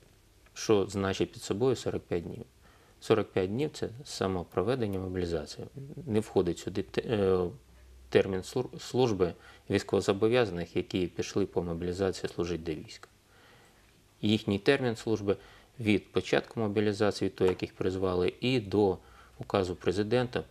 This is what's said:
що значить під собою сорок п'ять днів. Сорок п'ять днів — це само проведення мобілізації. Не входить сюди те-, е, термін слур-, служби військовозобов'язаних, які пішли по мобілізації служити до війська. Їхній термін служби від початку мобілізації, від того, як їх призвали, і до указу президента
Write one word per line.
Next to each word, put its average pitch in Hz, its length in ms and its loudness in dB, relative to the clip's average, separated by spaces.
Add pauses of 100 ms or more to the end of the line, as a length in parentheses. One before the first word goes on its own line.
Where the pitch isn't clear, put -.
(540)
що 101 320 4
значить 95 460 -2
під - 100 -16
собою 113 340 0
сорок 92 260 -4
п'ять 87 220 -4
днів. 95 200 -10 (560)
Сорок 104 320 2
п'ять 95 180 0
днів — 135 220 -2
це - 160 -6 (160)
само 95 400 -2
проведення 101 540 -2
мобілізації. 87 680 -4 (400)
Не 107 140 2
входить 90 380 2
сюди 98 240 -6
те-, - 200 -4
е, 95 480 2 (580)
термін 95 340 4
слур-, - 380 -6
служби 101 540 2 (360)
військовозобов'язаних, 101 1040 2
які 90 300 0
пішли 92 400 -2
по - 160 -2
мобілізації 87 720 -2
служити 82 400 -4
до 78 60 -10
війська. - 280 -18 (1120)
Їхній 107 360 2
термін 131 380 2
служби 101 400 0 (440)
від 104 320 2
початку 131 480 0
мобілізації, 104 680 0
від - 80 -8
того, 92 140 4
як 92 120 -2
їх - 120 -8
призвали, 92 680 0
і 127 200 2
до 101 380 2 (400)
указу 92 380 -2
президента 107 760 0